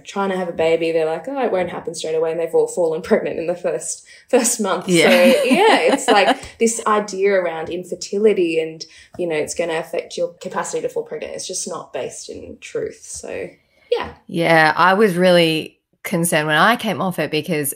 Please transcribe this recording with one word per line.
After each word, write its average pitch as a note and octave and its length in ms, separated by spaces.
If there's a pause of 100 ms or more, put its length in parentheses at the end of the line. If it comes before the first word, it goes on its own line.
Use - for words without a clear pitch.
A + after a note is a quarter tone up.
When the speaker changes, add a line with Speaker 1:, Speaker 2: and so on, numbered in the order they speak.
Speaker 1:
trying G3 260
to F#3 60
have F#3 120
a E3+ 40
baby, E3 400
they're E3 120
like, E3 220
"Oh, C#4 180
it G#3+ 60
won't F3+ 200
happen E3+ 260
straight D#3+ 180
away," D#3+ 160
and E3 100
they've E3 140
all D#3 140
fallen D#3+ 340
pregnant - 380
in E3 80
the F3 80
first, - 500 (240)
first A#3+ 300
month. F#3 280
Speaker 2:
Yeah. E3 200
Speaker 1:
So, - 340
yeah, F#4+ 360 (140)
it's C#4 160
Speaker 2:
<laughs> G#3+ 100
Speaker 1:
like A3 400
this A3+ 280
idea G3+ 460
around E3 360
infertility F3+ 920
and, D#3+ 240 (340)
you F3 80
know, E3 100
it's D3 180
gonna E3 260
affect - 360
your E3+ 180
capacity - 480
to - 60
fall - 140
pregnant. - 320
It's - 140
just - 200
not - 240
based - 380
in - 300
truth. - 420
So, - 460 (420)
yeah. - 240 (140)
Speaker 2:
Yeah, E3 480
I F3+ 180
was G3 220
really F3 640 (240)
concerned E3+ 420
when D3+ 100
I G#3 200
came F#3 260
off F#3 160
it D3+ 140
because D3+ 440